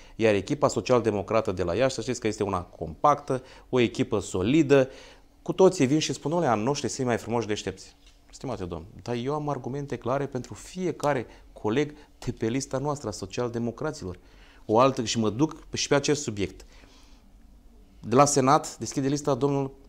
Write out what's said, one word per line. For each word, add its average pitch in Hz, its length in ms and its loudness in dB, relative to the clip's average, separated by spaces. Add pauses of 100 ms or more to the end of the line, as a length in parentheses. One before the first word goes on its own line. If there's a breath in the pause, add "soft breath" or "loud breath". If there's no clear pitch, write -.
(160 loud breath)
iar 110 180 4
echipa 131 340 0
social-democrată 110 840 2
de 92 120 -2
la 85 120 0
Iași, 127 200 0
să 117 60 -8
știți 117 180 -4
că - 80 -2
este 104 160 -2
una 95 180 -2
compactă, 131 800 -2 (260 loud breath)
o 127 100 2
echipă 117 400 0
solidă. 131 680 2 (520 loud breath)
Cu - 120 -6
toții 180 320 4
vin 143 140 2
și 147 140 -2
spun: 143 180 -6
„Dom'le, 170 160 0
a 117 80 4
noștri 117 340 -2
sunt 127 180 -4
mai 117 100 0
frumoși, 110 300 -4
deștepți.” 98 480 -8 (340)
Stimate 104 360 -10
domn, 85 200 -8 (160)
dar 120 140 -6
eu 123 180 -4
am 151 160 -4
argumente 135 480 -6
clare 135 280 -2
pentru 127 280 -8
fiecare 147 720 -4 (280 loud breath)
coleg 143 420 -2 (240 loud breath)
de - 120 -6
pe 113 160 -2
lista 135 300 -4
noastră 139 300 -4
a 107 40 -4
social-democraților. 117 1080 -6 (460 soft breath)
O 107 140 6
altă, 131 240 4
și 110 160 -2
mă 110 100 4
duc 131 260 -2 (180)
și - 140 -4
pe 147 80 4
acest 143 260 2
subiect. 101 440 -6 (1300 soft breath)
De 110 160 -2
la 139 100 8
Senat 139 520 2
deschide 131 300 -4
lista 143 260 0
domnul 139 380 0 (180)